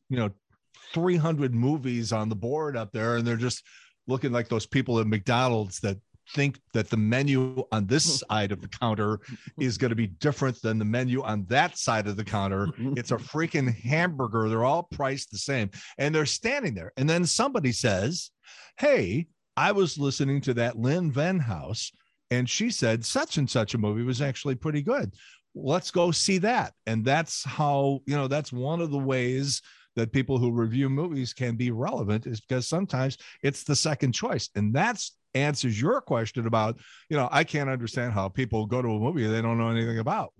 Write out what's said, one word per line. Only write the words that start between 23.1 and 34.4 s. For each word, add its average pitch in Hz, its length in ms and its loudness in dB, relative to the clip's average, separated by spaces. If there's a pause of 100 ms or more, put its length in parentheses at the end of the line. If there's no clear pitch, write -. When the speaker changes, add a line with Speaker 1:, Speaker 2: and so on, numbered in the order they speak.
Speaker 1:
and 139 120 2
such 110 240 0
a 123 40 0
movie 107 260 0
was 123 180 -2
actually 139 340 -2
pretty 147 260 -2
good. 185 320 -2 (420)
Let's 151 360 -2
go 175 200 4
see 190 280 2
that." 208 340 2 (140)
And 113 160 0
that's 147 400 0
how, 139 600 2
you 143 100 -2
know, 139 140 0
that's 139 240 -2
one 139 280 -2
of 165 100 -2
the 143 80 -2
ways 131 600 0 (340)
that 113 180 0
people 131 260 2
who 120 120 4
review 120 380 2
movies 139 440 -2
can 120 240 -2
be 123 120 0
relevant, 117 580 -2
is 113 140 -6
because 127 240 -2
sometimes 139 520 0 (260)
it's 143 200 -2
the 147 120 0
second 139 380 2
choice. 180 420 -4